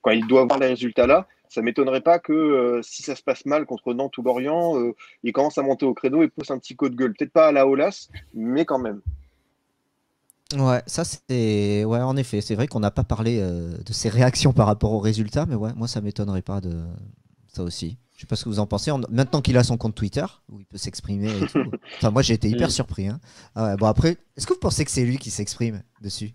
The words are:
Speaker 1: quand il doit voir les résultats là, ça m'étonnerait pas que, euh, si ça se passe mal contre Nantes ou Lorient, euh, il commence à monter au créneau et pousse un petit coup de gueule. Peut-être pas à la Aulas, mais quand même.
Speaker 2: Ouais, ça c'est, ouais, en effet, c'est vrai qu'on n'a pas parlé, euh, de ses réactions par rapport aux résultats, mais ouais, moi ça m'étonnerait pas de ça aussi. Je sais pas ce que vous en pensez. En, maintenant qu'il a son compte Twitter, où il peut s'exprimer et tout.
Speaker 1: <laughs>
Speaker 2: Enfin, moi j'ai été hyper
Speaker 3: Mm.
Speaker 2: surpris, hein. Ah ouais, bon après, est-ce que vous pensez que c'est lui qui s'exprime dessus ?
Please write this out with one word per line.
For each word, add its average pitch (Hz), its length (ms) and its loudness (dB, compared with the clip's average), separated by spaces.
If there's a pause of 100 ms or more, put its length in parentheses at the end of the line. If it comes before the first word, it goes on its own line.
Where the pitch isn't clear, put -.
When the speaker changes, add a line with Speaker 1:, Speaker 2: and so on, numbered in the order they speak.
Speaker 1:
quand 120 100 2
il 113 160 2
doit 131 160 8
voir 135 160 2
les 135 80 2
résultats 123 400 2
là, 160 200 6 (200)
ça - 140 -6
m'étonnerait 131 400 0
pas 170 160 6
que, 156 160 -2
euh, 127 480 2
si - 220 -14
ça 139 120 -8
se - 60 -20
passe - 240 -4
mal 147 200 0
contre 123 280 -6
Nantes 131 240 -4
ou 123 60 -8
Lorient, 143 540 0
euh, 120 180 0 (280)
il 117 80 -2
commence 143 280 0
à - 20 0
monter 135 240 0
au 127 80 2
créneau 139 300 2
et 151 40 4
pousse 151 220 -8
un 135 80 -4
petit - 180 -14
coup 139 140 0
de 123 60 -8
gueule. 123 180 0
Peut-être 135 180 -6
pas 160 180 6
à - 20 2
la 135 160 6
Aulas, 143 420 0 (240)
mais 123 320 -2
quand 139 140 -2
même. 107 200 -6 (1600)
Speaker 2:
Ouais, 131 300 4
ça - 160 -4
c'est, 107 800 0
ouais, 113 140 0
en 131 180 0
effet, 117 240 -2
c'est 107 140 -4
vrai 123 120 0
qu'on - 120 -4
n'a 104 120 2
pas 123 120 -2
parlé, 113 360 0
euh, 87 460 -4
de 107 80 -8
ses - 160 -2
réactions 123 420 4
par 117 140 6
rapport 104 280 2
aux 110 60 0
résultats, 107 480 0
mais 143 80 -4
ouais, 107 200 -2
moi 117 120 -6
ça 113 140 -6
m'étonnerait 101 400 -4
pas 98 180 -6
de 92 140 -6 (760)
ça - 160 -10
aussi. 87 340 -8 (180)
Je - 60 -20
sais - 60 -20
pas 110 80 -4
ce - 100 -6
que 120 40 -6
vous 104 100 -2
en 107 60 2
pensez. 101 240 -2
En, 139 200 -2
maintenant 135 320 0
qu'il 127 160 2
a 120 60 6
son 120 140 0
compte 113 180 -4
Twitter, 139 300 -4 (260)
où 104 80 -18
il 98 60 -20
peut 104 120 -18
s'exprimer 101 520 -6
et 101 160 -2
tout. 135 180 -2 (180)
Speaker 1:
<laughs> - 160 -20
Speaker 2:
Enfin, 117 120 2
moi 123 140 2
j'ai 120 100 2
été 110 160 0
hyper 120 180 2
Speaker 3:
Mm. 131 40 -2
Speaker 2:
surpris, 101 360 -4
hein. 107 120 -6 (360)
Ah 110 120 0
ouais, 98 100 -2
bon 107 80 2
après, 160 320 4 (180)
est-ce - 120 -8
que 370 60 2
vous 370 60 -4
pensez 170 260 -2
que - 60 -10
c'est 127 140 0
lui 127 120 0
qui - 120 -10
s'exprime 104 540 -6 (180)
dessus ? 104 340 -10